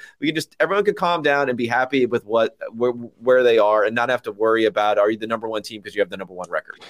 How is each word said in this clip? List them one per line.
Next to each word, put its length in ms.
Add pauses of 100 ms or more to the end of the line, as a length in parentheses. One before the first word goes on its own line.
(200)
we 60
can 80
just, 260
everyone 240
could 120
calm 260
down 260
and 80
be 100
happy 380
with 220
what, 280 (160)
where, 200
where 520
they 140
are 280
and 100
not 160
have 140
to 80
worry 340
about, 320
are 120
you 60
the 100
number 220
one 140
team 180
'cause 140
you 80
have 80
the 80
number 160
one 160
record? 400